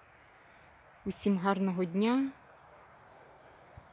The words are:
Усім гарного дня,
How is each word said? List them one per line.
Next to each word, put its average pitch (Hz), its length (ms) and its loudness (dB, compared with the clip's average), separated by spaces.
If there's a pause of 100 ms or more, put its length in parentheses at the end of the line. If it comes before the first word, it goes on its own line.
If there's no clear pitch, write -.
(1040)
Усім 196 340 0
гарного 190 460 0
дня, 233 460 0 (1600)